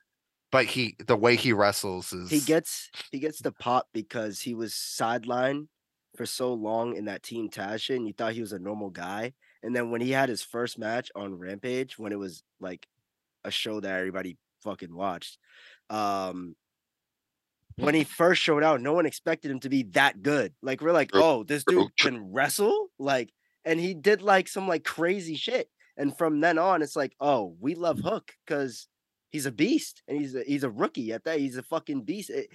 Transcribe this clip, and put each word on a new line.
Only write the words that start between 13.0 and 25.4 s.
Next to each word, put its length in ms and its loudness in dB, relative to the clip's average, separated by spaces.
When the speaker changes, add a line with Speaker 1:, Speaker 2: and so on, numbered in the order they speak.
Speaker 2:
a 60 -8
show 300 -4
that 160 -2
everybody 400 -4
fucking 340 -10
watched, 440 -6
um, 680 -2
when 180 2
he 100 4
first 380 4
showed 200 2
out, 180 4
no 120 0
one 140 4
expected 440 -4
him 100 -4
to 80 -6
be 160 2
that 280 4
good. 300 2
Like, 180 -2
we're 120 2
like, 200 4
Speaker 3:
True. 100 8
Speaker 2:
"Oh, 220 6
this 200 -2
Speaker 3:
True. 200 6
Speaker 2:
dude 140 -6
can 340 0
wrestle?" 560 2
Like, 340 0
and 160 2
he 140 -2
did, 280 4
like, 260 6
some, 200 -4
like, 160 0
crazy 520 -2
shit. 340 -4